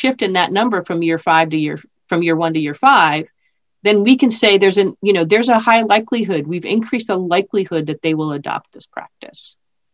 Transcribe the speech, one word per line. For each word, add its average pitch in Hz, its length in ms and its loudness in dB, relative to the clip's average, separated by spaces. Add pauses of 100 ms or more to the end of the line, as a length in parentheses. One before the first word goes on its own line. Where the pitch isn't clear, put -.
shift 262 220 -2
in 190 100 -2
that 180 180 0
number 202 320 0
from 170 200 -6
year 165 160 -2
five 160 320 2
to 160 60 -2
year, 151 220 -4 (280)
from 175 160 -2
year 165 120 0
one 165 200 -2
to 160 40 -2
year 147 140 -4
five, 160 540 2 (560)
then 208 200 2
we 254 140 4
can 254 140 2
say 208 260 4
there's 196 220 2
an, 190 220 0
you 202 120 2
know, 175 100 0
there's 214 260 0
a 226 100 4
high 226 240 2
likelihood, 202 640 -2
we've 175 180 -6
increased 226 420 -4
the 196 100 -2
likelihood 185 680 -2
that 151 140 -8
they 160 140 -2
will 156 160 -4
adopt - 420 -8
this - 140 -20
practice. - 720 -20 (360)